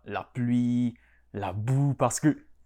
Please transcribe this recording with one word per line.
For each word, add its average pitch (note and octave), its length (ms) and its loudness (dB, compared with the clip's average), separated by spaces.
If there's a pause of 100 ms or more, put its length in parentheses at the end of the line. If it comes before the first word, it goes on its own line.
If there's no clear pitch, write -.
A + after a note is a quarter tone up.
la G2 200 -8
pluie, B2 680 0 (380)
la G2 220 -6
boue, C3 400 0
parce - 260 0
que D3+ 260 2 (200)